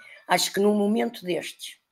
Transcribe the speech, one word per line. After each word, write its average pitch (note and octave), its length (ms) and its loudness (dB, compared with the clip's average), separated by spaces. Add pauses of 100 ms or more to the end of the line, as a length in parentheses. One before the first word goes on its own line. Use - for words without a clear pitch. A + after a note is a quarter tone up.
(260)
Acho - 260 2
que G3 80 0
num G#3 140 4
momento G#3+ 500 0
destes, - 500 -6 (180)